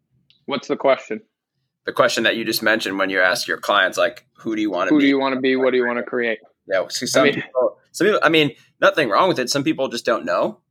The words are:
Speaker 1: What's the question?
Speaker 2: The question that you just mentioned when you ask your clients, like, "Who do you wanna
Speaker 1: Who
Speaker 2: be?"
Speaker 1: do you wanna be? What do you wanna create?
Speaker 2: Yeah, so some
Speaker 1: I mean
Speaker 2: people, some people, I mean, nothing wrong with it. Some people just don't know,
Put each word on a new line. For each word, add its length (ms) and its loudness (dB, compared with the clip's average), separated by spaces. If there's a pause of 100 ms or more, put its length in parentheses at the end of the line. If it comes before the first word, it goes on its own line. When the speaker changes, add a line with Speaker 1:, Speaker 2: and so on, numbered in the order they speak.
(440)
Speaker 1:
What's 240 -4
the 80 -2
question? 460 0 (640)
Speaker 2:
The 60 -6
question 320 2
that 120 2
you 80 -4
just 180 -2
mentioned 360 0
when 100 0
you 140 0
ask 260 0
your 80 -2
clients, 400 0
like, 300 -2 (140)
"Who 140 -6
do 60 -4
you 100 0
wanna 200 -2
Speaker 1:
Who 80 4
Speaker 2:
be?" 60 4
Speaker 1:
do 40 4
you 100 2
wanna 220 -2
be? 160 0
What 140 2
do 80 0
you 80 0
wanna 160 -4
create? 380 -4 (260)
Speaker 2:
Yeah, 220 -2
so 180 -8
some 160 0
Speaker 1:
I 20 2
mean 120 2
Speaker 2:
people, 420 -4 (140)
some 140 0
people, 160 2
I 60 2
mean, 260 2 (240)
nothing 300 2
wrong 200 2
with 100 0
it. 100 -2
Some 160 -2
people 240 -2
just 160 -8
don't 220 0
know, 340 -2 (100)